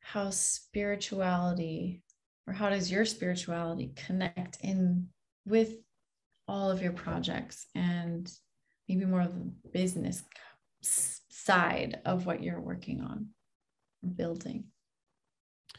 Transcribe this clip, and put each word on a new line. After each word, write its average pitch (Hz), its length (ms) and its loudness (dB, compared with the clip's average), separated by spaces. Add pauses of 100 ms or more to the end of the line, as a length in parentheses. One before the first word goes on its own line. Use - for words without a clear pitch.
how 202 300 -4
spirituality, 180 1700 0 (440)
or 185 60 -4
how 202 160 0
does 190 240 2
your 208 140 6
spirituality 175 880 -2
connect 180 640 -2
in 180 480 2 (380)
with 220 300 4 (680)
all 196 240 0
of 185 120 0
your 175 100 2
projects 170 840 -4
and 175 560 0 (560)
maybe 185 200 2
more 185 160 6
of 175 120 2
the - 160 -4 (220)
business 185 500 0 (600)
s-, - 480 0
side - 720 2
of 180 220 0
what 170 160 -2
you're 170 180 -4
working - 400 -6
on - 280 -6 (760)
or 180 80 -2
building? 170 540 -6 (1160)